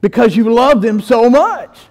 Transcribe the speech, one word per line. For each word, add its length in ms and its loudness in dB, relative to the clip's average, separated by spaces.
because 340 0
you 160 0
love 300 2
them 200 -2
so 280 2
much. 500 -2